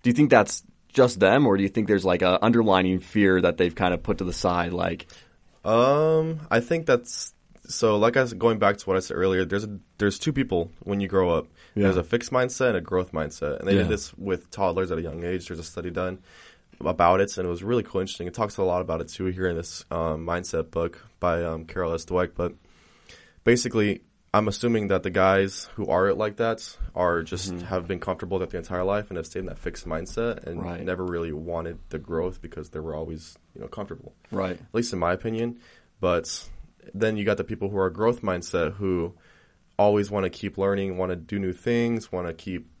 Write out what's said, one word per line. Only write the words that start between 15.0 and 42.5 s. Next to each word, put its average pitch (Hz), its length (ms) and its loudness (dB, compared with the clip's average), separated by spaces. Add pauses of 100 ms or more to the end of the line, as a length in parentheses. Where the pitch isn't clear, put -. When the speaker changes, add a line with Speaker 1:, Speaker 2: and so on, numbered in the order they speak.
Speaker 2:
young 82 200 -8
age. 90 240 -6
There's 85 120 -10
a 82 40 -12
study 87 280 -10
done 92 260 -6 (680)
about 90 380 4
it, 101 160 0
and 92 80 -4
it 90 40 -4
was 87 140 -6
really 113 200 0
cool, - 180 -4
interesting. 90 260 -6
It 87 60 -10
talks 107 240 -4
a 98 60 0
lot 90 180 2
about 82 200 -4
it - 80 -8
too - 180 -6
here 92 200 -2
in 85 80 0
this, - 360 -10
um, 82 340 -2
mindset 85 460 -4
book 85 340 -4 (140)
by, 85 240 0
um, 82 220 -6
Carol 85 280 -4
S. 82 120 -4
Dweck. 90 300 0
But 87 180 -2 (920)
basically, 113 580 2 (320)
I'm 107 140 4
assuming 110 400 0
that 92 160 2
the 98 60 -4
guys 95 560 2 (100)
who 104 120 -6
are 95 260 4
like 104 240 -2
that 113 400 -4 (180)
are 85 260 2
just 92 300 -6
Speaker 1:
Mm-hmm. 87 140 -8
Speaker 2:
have 92 220 -4
been 92 120 -6
comfortable 92 400 -4
that 90 100 -4
the 92 80 -8
entire 90 280 -4
life 104 240 -2
and 90 80 -8
have 80 80 -6
stayed - 160 -10
in 92 60 -8
that - 120 -10
fixed - 260 -10
mindset 92 640 -6
and 82 160 -8
Speaker 1:
Right. 87 220 -8
Speaker 2:
never 90 180 -4
really 85 300 -4
wanted 82 460 -6 (100)
the 78 100 -8
growth 87 420 -4
because 78 280 -14
they 78 100 -10
were 78 160 -8
always, 80 420 -10 (160)
you - 80 -18
know, - 60 -14
comfortable. - 460 -14 (180)
Speaker 1:
Right. 95 280 -4
Speaker 2:
At - 140 -20
least 120 200 -2
in 90 60 -4
my 85 120 2
opinion. 117 480 -2 (400)
But 87 480 -2 (460)
then 110 240 0
you 104 80 -2
got 104 120 2
the 98 60 -4
people 101 280 -4
who 104 60 -2
are 95 120 2
growth 113 320 0
mindset 90 540 -2
who 92 380 -2 (640)
always 104 320 4
wanna 98 200 0
keep - 280 -8
learning, 98 400 0
wanna 92 200 -2
do 85 200 -6
new 95 160 -2
things, 117 580 -2
wanna 90 220 -4
keep 90 340 -10 (140)